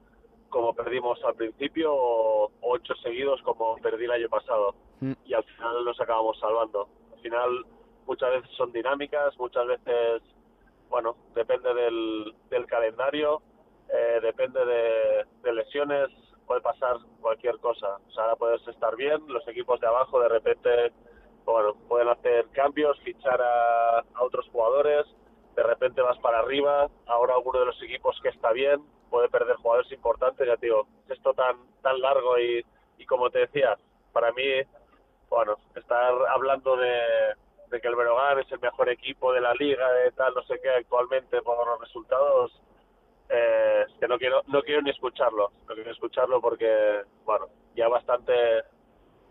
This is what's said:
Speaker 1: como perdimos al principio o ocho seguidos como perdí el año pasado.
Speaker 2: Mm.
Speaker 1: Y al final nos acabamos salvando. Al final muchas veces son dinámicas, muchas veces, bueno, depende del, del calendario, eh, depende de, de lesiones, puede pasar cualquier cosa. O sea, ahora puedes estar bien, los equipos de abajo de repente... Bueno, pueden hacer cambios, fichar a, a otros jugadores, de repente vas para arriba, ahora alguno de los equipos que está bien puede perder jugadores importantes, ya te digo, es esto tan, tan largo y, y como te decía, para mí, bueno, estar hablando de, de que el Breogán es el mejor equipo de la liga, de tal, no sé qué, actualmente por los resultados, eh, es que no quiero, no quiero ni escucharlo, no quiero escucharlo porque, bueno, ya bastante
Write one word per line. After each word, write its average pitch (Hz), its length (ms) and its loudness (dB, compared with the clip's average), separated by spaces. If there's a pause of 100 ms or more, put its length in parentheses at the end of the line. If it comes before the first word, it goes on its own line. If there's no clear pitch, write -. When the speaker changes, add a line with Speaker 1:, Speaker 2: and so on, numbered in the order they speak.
(480)
Speaker 1:
como 117 260 0
perdimos 120 500 -4
al 120 100 0
principio 147 600 -4
o 113 560 2 (100)
ocho 165 420 -4
seguidos 131 400 -2
como 113 360 -4
perdí 113 260 -4
el 120 80 -4
año 117 160 -2
pasado. 107 460 -2 (260)
Speaker 2:
Mm. 135 120 -6 (120)
Speaker 1:
Y 127 100 -6
al 113 100 0
final 117 400 -6
nos 120 160 -6
acabamos 113 380 -2
salvando. 110 500 -2 (240)
Al - 80 -20
final 123 460 -4 (400)
muchas 127 240 -4
veces 127 260 -4
son 123 160 -4
dinámicas, 143 640 -4
muchas 123 280 -4
veces, 120 560 -2 (640)
bueno, 117 280 -4 (180)
depende 123 400 0
del, 113 600 -4 (160)
del 123 160 -4
calendario, 131 760 -2 (460)
eh, 117 340 0
depende 127 420 -2
de, 113 600 0 (180)
de 123 100 0
lesiones, 143 560 -2 (380)
puede 123 140 -2
pasar 123 360 -2 (240)
cualquier 113 380 -2
cosa. 104 480 -4
O - 60 -20
sea, 110 120 -4
ahora 113 120 2
puedes 117 320 -2
estar 113 280 -4
bien, 147 320 0
los 123 200 -6
equipos 120 320 -2
de 117 60 -2
abajo 127 340 2
de 117 80 4
repente... 120 640 2 (520)
Bueno, 107 300 2 (140)
pueden 120 200 2
hacer 117 420 2
cambios, 143 500 0
fichar 123 420 -4
a, 117 560 2
a - 240 -4
otros 127 280 -4
jugadores, 143 560 2 (500)
de 117 60 2
repente 123 400 0
vas 123 160 2
para 117 200 2
arriba, 143 500 2 (180)
ahora 120 280 2
alguno 127 260 0
de 123 60 2
los 123 160 -6
equipos 123 400 -4
que 131 60 -2
está 120 240 -2
bien 139 280 0 (300)
puede 120 200 2
perder 120 260 0
jugadores 117 340 0
importantes, 127 560 -2
ya 117 100 2
te 120 100 -8
digo, 110 200 2 (200)
es 131 100 -10
esto 135 180 -2
tan, 127 220 -2 (260)
tan 135 180 0
largo 131 380 2
y, 120 260 0 (340)
y - 80 -20
como 123 240 0
te 127 100 0
decía, 120 360 0 (360)
para 117 200 2
mí, 127 120 -4 (840)
bueno, 107 260 0 (180)
estar 120 380 0 (160)
hablando 131 480 0
de, 123 240 0 (680)
de 120 100 -6
que 123 80 -4
el 120 80 -2
Breogán 123 420 2
es - 140 -6
el 131 80 -8
mejor 123 300 0
equipo 127 420 -2
de 127 80 2
la 120 140 2
liga, 131 380 0
de 127 200 2
tal, 131 220 0
no 123 80 -4
sé 123 200 -6
qué, 131 60 -2
actualmente 123 720 -2
por 120 260 -2
los 117 140 -2
resultados, 127 800 0 (680)
eh, 110 580 4
es - 100 -20
que 117 100 -2
no 123 100 0
quiero, 127 300 0
no 139 140 2
quiero 147 200 0
ni 143 80 -2
escucharlo, 120 600 -2 (160)
no 113 80 -12
quiero 110 160 -12
escucharlo 123 500 -2
porque, 110 600 2 (240)
bueno, 101 220 -2 (280)
ya 117 140 2
bastante 123 460 0 (960)